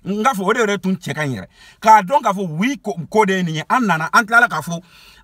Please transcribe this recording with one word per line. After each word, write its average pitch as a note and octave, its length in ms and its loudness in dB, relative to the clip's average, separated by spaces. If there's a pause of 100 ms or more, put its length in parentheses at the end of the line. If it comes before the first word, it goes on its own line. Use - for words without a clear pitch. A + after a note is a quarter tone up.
N G3+ 180 -4
k'a G#3 120 0
fɔ, F#3+ 100 -6
o G3 80 0
de B3+ 80 0
yɛrɛ G3+ 220 0
tun F#3+ 140 -2
cɛ - 180 -10
ka D3+ 100 -6
ɲi C#3 80 -4
yɛrɛ. G2 140 -8 (340)
K'a A3 220 6
dɔn C4+ 180 0
k'a A#3 140 0
fɔ G3 120 -6
Wuyi G3 360 -4
ko, G#3 100 -8 (160)
ko G#3+ 160 2
de F#3+ 140 0
ye F#3 40 -2
nin D#3+ 120 -4
ye, D#3 160 -6
an A#3+ 160 0
nana, E3 260 -2
an A3 140 4
tilala A#3 220 4
k'a D#3 120 -4
fɔ, E3+ 220 -8 (420)